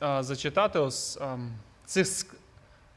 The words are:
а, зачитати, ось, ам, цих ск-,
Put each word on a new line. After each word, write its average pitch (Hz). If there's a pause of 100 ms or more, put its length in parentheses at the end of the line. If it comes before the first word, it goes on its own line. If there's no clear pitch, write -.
а, 139
зачитати, 151
ось, -
ам, 123 (340)
цих 185
ск-, - (640)